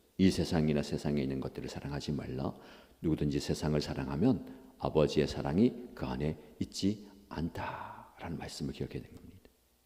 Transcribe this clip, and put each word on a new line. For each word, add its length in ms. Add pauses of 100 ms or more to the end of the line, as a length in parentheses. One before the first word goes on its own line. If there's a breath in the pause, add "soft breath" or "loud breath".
(180)
"이 140
세상이나 520
세상에 380
있는 180
것들을 300
사랑하지 440
말라. 420 (460 loud breath)
누구든지 380
세상을 420
사랑하면 640 (340 loud breath)
아버지의 480
사랑이 460 (200)
그 120
안에 320 (220 loud breath)
있지 480 (220)
않다"라는 1080
말씀을 360
기억해야 280
되는 140
겁니다. 340 (360)